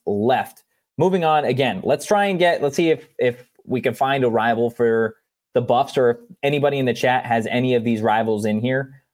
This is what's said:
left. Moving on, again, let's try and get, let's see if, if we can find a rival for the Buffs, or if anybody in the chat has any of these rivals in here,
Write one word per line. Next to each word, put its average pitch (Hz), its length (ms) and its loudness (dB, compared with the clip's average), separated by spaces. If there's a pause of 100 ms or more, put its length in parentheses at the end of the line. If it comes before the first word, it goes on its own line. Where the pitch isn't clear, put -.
left. 104 580 -2 (360)
Moving 180 260 0
on, 151 220 2
again, 120 380 0
let's 151 200 -2
try 202 220 2
and 190 120 -2
get, 170 240 2
let's 143 140 -2
see 165 140 2
if, 156 180 -2 (100)
if 123 300 -2 (200)
we 127 120 -4
can - 140 -2
find 135 280 0
a 123 80 2
rival 113 400 0
for 113 460 0 (360)
the 127 80 2
Buffs, 123 380 0
or 123 120 4
if 117 60 0 (280)
anybody 143 340 0
in 131 80 0
the 120 80 0
chat 123 320 0
has 117 220 0
any 127 260 0
of 120 80 2
these 113 180 -2
rivals 110 440 0
in 107 160 0
here, 131 420 -6 (120)